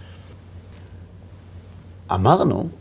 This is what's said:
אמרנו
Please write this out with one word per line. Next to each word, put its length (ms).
אמרנו 560